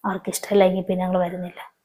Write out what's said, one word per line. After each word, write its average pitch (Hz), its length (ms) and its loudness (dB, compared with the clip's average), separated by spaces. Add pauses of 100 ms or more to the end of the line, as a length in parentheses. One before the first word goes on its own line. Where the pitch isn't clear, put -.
അവർക്കിഷ്ടമില്ലെങ്കിൽ 190 840 2
പിന്നെ 185 160 -2
ഞങ്ങൾ 185 200 0
വരുന്നില്ല. 180 360 -8 (240)